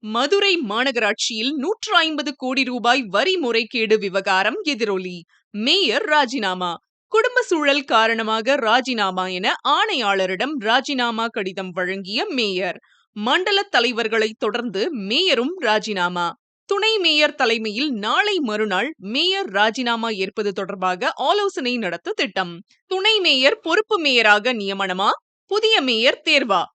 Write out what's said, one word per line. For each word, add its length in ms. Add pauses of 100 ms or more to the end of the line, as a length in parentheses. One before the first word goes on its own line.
மதுரை 480 (180)
மாநகராட்சியில் 840
நூற்று 400
ஐம்பது 400
கோடி 280
ரூபாய் 440
வரி 300
முறைகேடு 600
விவகாரம் 640
எதிரொலி. 540 (360)
மேயர் 520
ராஜினாமா. 680 (400)
குடும்ப 300
சூழல் 420
காரணமாக 720
ராஜினாமா 720
என 260 (160)
ஆணையாளரிடம் 920
ராஜினாமா 680
கடிதம் 440
வழங்கிய 580
மேயர். 480 (380)
மண்டல 480
தலைவர்களை 760
தொடர்ந்து 460 (240)
மேயரும் 500
ராஜினாமா. 680 (420)
துணை 280
மேயர் 380
தலைமையில் 580
நாளை 460
மறுநாள் 500 (180)
மேயர் 420
ராஜினாமா 600
ஏற்பது 440
தொடர்பாக 640
ஆலோசனை 600
நடத்த 380
திட்டம். 380 (380)
துணை 280
மேயர் 400
பொறுப்பு 400
மேயராக 540
நியமனமா? 560 (420)
புதிய 300
மேயர் 440
தேர்வா? 380 (120)